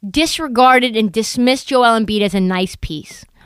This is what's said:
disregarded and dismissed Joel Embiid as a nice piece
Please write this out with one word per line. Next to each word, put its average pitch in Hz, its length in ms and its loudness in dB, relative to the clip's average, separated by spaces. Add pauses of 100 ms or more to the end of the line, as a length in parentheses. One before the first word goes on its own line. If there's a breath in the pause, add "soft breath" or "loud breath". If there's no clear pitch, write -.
disregarded 254 880 2
and 220 160 0
dismissed 247 560 -2
Joel 233 320 2
Embiid 214 220 -2
as 202 120 0
a 196 60 0
nice 185 340 -2
piece - 500 -14 (220 soft breath)